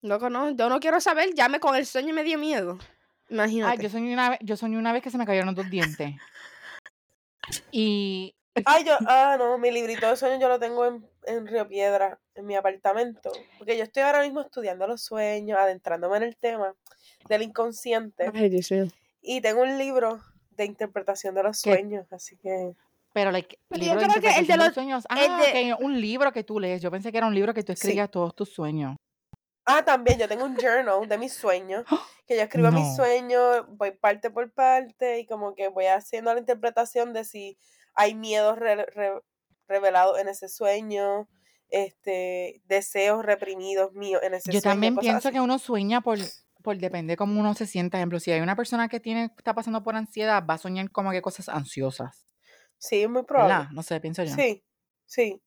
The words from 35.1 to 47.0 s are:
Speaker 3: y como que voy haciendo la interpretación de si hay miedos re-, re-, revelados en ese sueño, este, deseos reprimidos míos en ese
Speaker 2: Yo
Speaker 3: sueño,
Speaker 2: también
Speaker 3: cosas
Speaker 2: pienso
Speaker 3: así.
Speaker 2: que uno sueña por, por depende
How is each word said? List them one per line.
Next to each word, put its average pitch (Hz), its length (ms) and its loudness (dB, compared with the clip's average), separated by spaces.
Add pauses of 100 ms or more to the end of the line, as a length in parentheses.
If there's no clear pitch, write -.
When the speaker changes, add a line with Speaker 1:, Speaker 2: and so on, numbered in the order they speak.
Speaker 3:
y 220 60 -10
como 208 300 -8
que 196 140 -4
voy 190 160 -2
haciendo 226 480 0
la 240 80 0
interpretación 233 720 -2
de 226 100 -6
si 202 340 -14 (360)
hay 208 220 2
miedos 214 420 2
re-, 214 280 0
re-, 202 360 -4 (460)
revelados 190 500 4
en 196 120 -2
ese 196 180 -12
sueño, 208 800 -2 (420)
este, 185 960 -4
deseos 202 580 2
reprimidos 190 680 0
míos 196 300 -2
en 185 100 -2
ese 180 180 -8
Speaker 2:
Yo 196 100 2
Speaker 3:
sueño, 202 120 2
Speaker 2:
también 226 220 2
Speaker 3:
cosas 262 140 -2
Speaker 2:
pienso 220 180 0
Speaker 3:
así. 254 80 -2
Speaker 2:
que 262 60 0
uno 254 180 0
sueña 220 420 -2
por, 220 160 0 (460)
por 208 140 -4
depende 175 400 -4